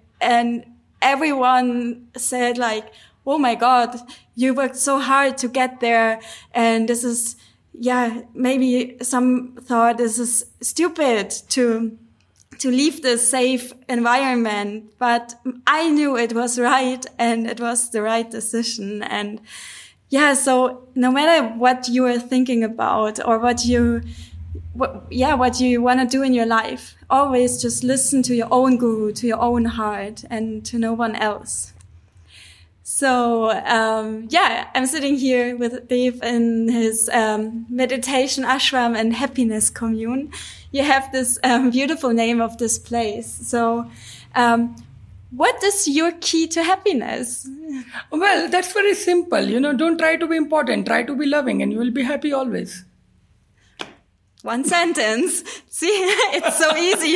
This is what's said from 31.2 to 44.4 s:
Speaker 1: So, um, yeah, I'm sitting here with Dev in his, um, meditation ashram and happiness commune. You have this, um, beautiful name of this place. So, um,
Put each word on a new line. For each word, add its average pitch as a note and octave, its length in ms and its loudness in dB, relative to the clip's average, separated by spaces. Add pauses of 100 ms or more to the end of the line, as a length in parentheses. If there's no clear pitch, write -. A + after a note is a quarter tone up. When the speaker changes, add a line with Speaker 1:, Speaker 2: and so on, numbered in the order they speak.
Speaker 1:
So, A#3+ 600 2 (140)
um, A3 640 -2
yeah, D4+ 440 2
I'm C4 140 0
sitting C#4+ 280 0
here B3 400 0
with A#3+ 320 -4
Dev B3 360 0
in A#3 460 2
his, A3 440 2
um, A3 560 0
meditation B3+ 720 0
ashram B3+ 560 0
and A3+ 140 0
happiness A3+ 560 0
commune. A3+ 600 -4 (400)
You C#4 120 0
have C4+ 280 2
this, C4 320 0
um, B3+ 260 4
beautiful C4+ 400 0
name A#3 320 2
of A#3 160 -4
this A3+ 220 -2
place. A3+ 480 -4 (200)
So, A#3 420 0 (440)
um, A#3 420 0 (540)